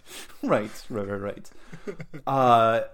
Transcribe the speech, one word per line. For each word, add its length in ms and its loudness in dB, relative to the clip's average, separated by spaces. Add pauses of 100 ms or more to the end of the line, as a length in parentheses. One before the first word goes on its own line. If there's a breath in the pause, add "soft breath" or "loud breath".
(420 loud breath)
Right, 300 0 (180)
right, 180 -4
right, 140 -4
right. 300 -10 (760 loud breath)
Uh, 560 6 (120)